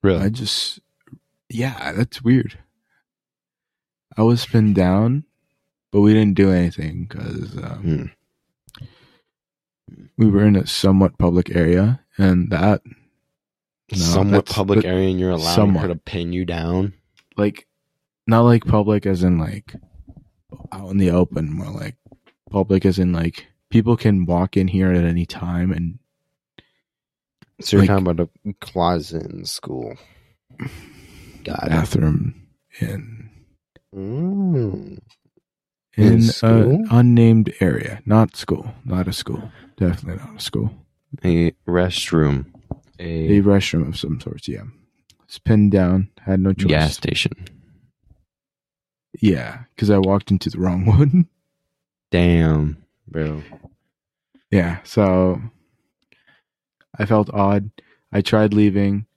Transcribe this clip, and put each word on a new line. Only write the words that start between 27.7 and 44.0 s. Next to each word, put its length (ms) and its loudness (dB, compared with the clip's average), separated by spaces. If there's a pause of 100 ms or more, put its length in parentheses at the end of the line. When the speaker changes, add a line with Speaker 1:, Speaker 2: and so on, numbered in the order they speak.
Speaker 1:
you're 60 6
Speaker 2:
like, 60 4
Speaker 1:
talking 180 0
about 220 -2 (160)
a 140 -10
closet 720 -4
in 140 -16
school. 500 -12 (1500)
Got 240 -10
it. 20 -6
Speaker 2:
bathroom 800 -2 (320)
in 500 -10 (640)
Speaker 1:
Mm. 1040 -6 (1000)
Speaker 2:
in 160 6
Speaker 1:
In 60 4
Speaker 2:
a 20 4
Speaker 1:
school? 680 2
Speaker 2:
unnamed 680 6
area. 460 -2
Not 320 2
school. 360 -8 (120)
Not 240 -4
a 40 -6
school. 380 -10 (240)
Definitely 500 -4
not 120 -20
a 20 -20
school. 340 -6 (520)
Speaker 1:
A 260 2 (160)
restroom. 800 0 (540)
A 380 0
Speaker 2:
A 40 4
restroom 460 0
of 100 -8
some 240 -6